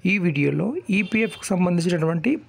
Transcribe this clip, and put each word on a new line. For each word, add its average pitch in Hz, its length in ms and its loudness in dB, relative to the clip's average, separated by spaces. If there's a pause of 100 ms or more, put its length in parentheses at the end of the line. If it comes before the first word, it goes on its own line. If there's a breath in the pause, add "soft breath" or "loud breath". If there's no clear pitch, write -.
(100)
ఈ 196 40 4 (100)
వీడియోలో 147 420 0 (320)
ఈపీఎఫ్కి 214 520 -2
సంబంధించినటువంటి 175 800 0 (180)